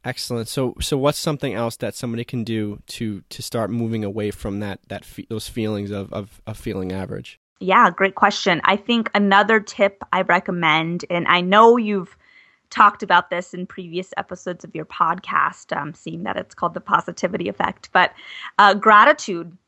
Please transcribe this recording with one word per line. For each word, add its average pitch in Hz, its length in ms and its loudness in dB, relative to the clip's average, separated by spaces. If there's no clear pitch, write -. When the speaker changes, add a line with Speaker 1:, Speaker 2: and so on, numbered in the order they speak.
Speaker 1:
Excellent. 120 420 -6
So, 131 320 -4
so - 180 -2
what's 143 200 2
something 143 360 -4
else 117 240 -4
that 107 160 -6
somebody 117 300 -6
can 117 220 -6
do 107 420 -4
to, 107 400 -8
to - 160 -14
start 110 260 -4
moving 113 360 -4
away 104 260 -4
from 101 300 -6
that, 101 260 -8
that 101 160 -12
fe-, - 240 -16
those 110 220 -10
feelings 107 420 -4
of, 101 220 -8
of, 101 340 -10
of 107 100 -10
feeling 95 360 -6
average? - 440 -10
Speaker 2:
Yeah, 185 300 2
great 190 260 -2
question. 202 480 2
I 202 140 2
think 233 360 -2
another 202 460 4
tip 202 420 -2
I 185 80 0
recommend, 170 880 0
and 170 180 -2
I 180 140 2
know 220 340 8
you've 208 400 -2
talked 208 340 4
about 180 260 2
this 180 240 -6
in 180 140 -8
previous 180 480 -10
episodes - 480 -8
of 175 100 -20
your - 120 -10
podcast, 165 880 -2
um, 147 180 -6
seeing 165 300 -12
that 196 140 -4
it's - 180 -10
called 165 200 -4
The - 60 -10
Positivity 175 680 -2
Effect, - 420 -6
but, 185 220 4
uh, 196 160 8
gratitude. 208 840 4